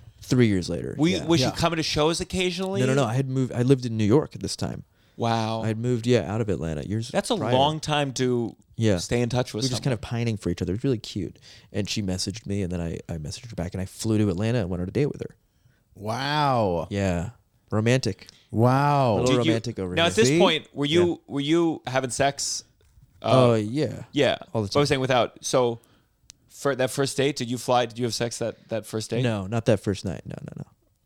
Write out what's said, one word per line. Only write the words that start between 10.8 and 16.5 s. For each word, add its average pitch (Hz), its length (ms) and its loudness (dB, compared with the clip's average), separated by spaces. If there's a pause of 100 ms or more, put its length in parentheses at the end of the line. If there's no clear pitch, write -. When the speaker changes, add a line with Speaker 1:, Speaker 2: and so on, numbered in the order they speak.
Speaker 1:
really 131 120 2
cute. - 400 -8 (360)
And 101 160 -4
she 110 120 -4
messaged 92 460 -6
me, 101 160 -4
and 87 80 -6
then 90 100 -4
I, 82 180 -6 (140)
I 82 40 -6
messaged - 320 -12
her - 60 -16
back, 85 200 -6
and 92 60 -6
I 95 40 -6
flew 110 320 -2
to 104 120 2
Atlanta 110 320 -2
and 87 80 -4
went 90 120 -4
on 90 60 -4
a 98 40 -8
date 143 160 0
with - 140 -8
her. - 140 -12 (580)
Speaker 3:
Wow. 120 960 0